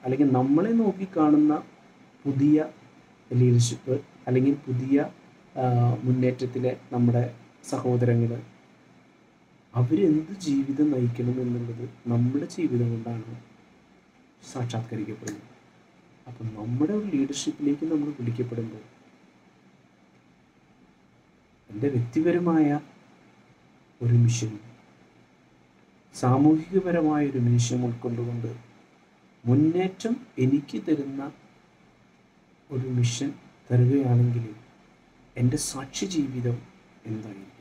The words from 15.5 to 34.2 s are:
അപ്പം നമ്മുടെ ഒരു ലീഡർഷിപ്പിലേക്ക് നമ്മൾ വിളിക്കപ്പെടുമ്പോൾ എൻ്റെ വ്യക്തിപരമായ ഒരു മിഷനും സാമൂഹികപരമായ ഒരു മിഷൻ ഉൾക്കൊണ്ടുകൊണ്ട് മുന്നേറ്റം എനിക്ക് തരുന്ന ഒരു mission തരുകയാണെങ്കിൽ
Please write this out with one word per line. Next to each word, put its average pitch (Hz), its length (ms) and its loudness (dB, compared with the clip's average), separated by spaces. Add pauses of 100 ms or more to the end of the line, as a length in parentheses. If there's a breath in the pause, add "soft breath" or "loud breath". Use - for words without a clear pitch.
അപ്പം 117 200 -12 (100)
നമ്മുടെ 123 360 -2
ഒരു 208 200 -4
ലീഡർഷിപ്പിലേക്ക് 143 800 -4
നമ്മൾ 147 180 -2 (100)
വിളിക്കപ്പെടുമ്പോൾ 117 640 -8 (2750)
എൻ്റെ 110 200 -4
വ്യക്തിപരമായ 160 760 2 (1300)
ഒരു 120 220 2
മിഷനും 110 360 0 (1600)
സാമൂഹികപരമായ 156 1120 2
ഒരു 131 100 -4
മിഷൻ 120 460 2
ഉൾക്കൊണ്ടുകൊണ്ട് 117 640 -6 (920)
മുന്നേറ്റം 170 680 2 (300)
എനിക്ക് 143 340 0 (100)
തരുന്ന 139 340 -2 (1500)
ഒരു 131 180 -4 (100)
mission 120 320 0 (380)
തരുകയാണെങ്കിൽ 123 800 4 (880)